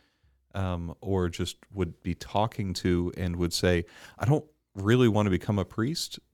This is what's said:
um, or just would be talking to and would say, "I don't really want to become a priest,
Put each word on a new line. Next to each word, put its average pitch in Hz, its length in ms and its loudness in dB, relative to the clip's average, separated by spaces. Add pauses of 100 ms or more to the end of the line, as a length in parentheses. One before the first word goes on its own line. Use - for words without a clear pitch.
(540)
um, 87 460 -4
or 95 280 0
just 85 280 -6 (160)
would 90 300 -4
be 87 120 -4
talking 101 600 -2
to 87 420 0
and 87 200 -2
would 87 160 -2
say, 87 320 2 (340)
"I - 60 -6
don't 151 200 2 (300)
really 117 340 4
want 104 180 4
to 98 40 2
become 98 280 0
a 90 60 0
priest, - 540 -6 (160)